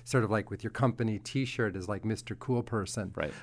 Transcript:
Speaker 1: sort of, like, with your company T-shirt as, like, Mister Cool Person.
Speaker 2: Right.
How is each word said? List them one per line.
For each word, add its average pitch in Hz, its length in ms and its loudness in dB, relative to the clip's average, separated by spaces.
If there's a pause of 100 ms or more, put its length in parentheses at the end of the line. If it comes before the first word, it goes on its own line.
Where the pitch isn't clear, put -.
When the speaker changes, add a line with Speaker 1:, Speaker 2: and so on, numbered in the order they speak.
Speaker 1:
sort 123 220 4
of, 101 60 0
like, 104 200 2
with 101 140 -6
your 113 80 -2
company 117 480 2
T-shirt 123 560 0
as, 92 120 -4
like, 104 160 -4
Mister 110 300 -2
Cool 120 300 0
Person. 101 500 -2
Speaker 2:
Right. 78 180 -2 (100)